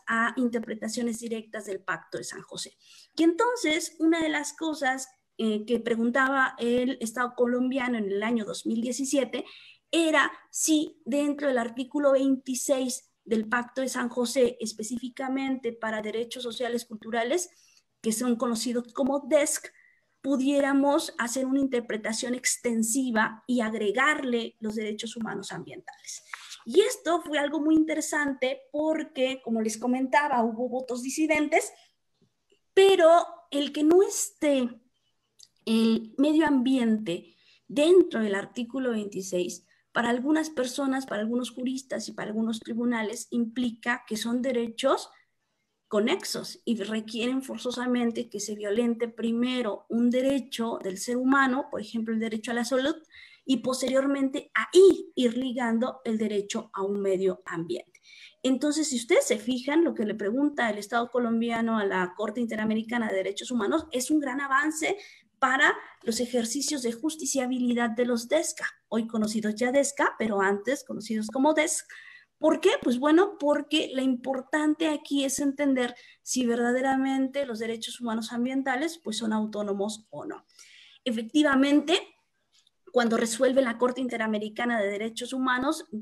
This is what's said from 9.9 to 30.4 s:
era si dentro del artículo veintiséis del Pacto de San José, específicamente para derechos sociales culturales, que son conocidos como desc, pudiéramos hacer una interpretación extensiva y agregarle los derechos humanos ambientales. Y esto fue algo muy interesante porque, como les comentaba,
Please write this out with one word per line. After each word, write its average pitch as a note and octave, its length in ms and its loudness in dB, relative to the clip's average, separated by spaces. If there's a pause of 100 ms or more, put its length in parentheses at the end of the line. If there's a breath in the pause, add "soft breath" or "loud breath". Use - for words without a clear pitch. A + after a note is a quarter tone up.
era D#4 380 2 (200)
si - 520 0
dentro C#4+ 460 0
del B3+ 80 2
artículo C4 560 0
veintiséis C4 1000 0 (140)
del A3 240 0
Pacto A#3+ 320 -2
de C4 80 -2
San B3 180 -4
José, A#3+ 540 0
específicamente B3+ 1120 -6
para A3 280 -6
derechos A3+ 420 -6
sociales A#3+ 420 -4
culturales, A#3 640 -4 (520 soft breath)
que A3 120 0
son A#3+ 240 0
conocidos A#3+ 560 -4
como C#4 340 -2
desc, D4 400 2 (540 soft breath)
pudiéramos C#4 960 2
hacer A#3+ 280 -2
una C4+ 140 2
interpretación A#3 760 -2
extensiva A3+ 1120 0
y B3 140 0
agregarle A3+ 960 0
los G#3+ 160 -6
derechos G#3+ 420 -6
humanos G3+ 340 -8
ambientales. - 720 -14 (400 loud breath)
Y B3+ 180 2
esto F4 420 2
fue D4+ 140 -2
algo D4 220 0
muy D#4 160 4
interesante D4 880 0 (100)
porque, D4 720 -2
como A3+ 180 0
les A3 160 -2
comentaba, C4 640 2